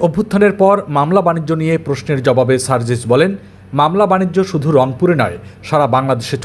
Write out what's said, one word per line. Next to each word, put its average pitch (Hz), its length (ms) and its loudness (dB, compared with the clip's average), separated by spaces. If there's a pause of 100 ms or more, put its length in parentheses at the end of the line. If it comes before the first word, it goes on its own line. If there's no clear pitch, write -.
অভ্যুত্থানের 202 560 0
পর 196 140 4 (220)
মামলা 165 240 2
বাণিজ্য 165 300 -2 (100)
নিয়ে 160 140 0 (100)
প্রশ্নের 139 420 -4
জবাবে 127 280 2 (120)
সার্জিস 120 340 0 (100)
বলেন, 160 200 4 (420)
মামলা 165 380 2
বাণিজ্য 185 260 0 (140)
শুধু 147 200 -2
রংপুরে 135 500 2
নয়, 95 160 -2 (260)
সারা 147 240 0
বাংলাদেশে 127 580 -2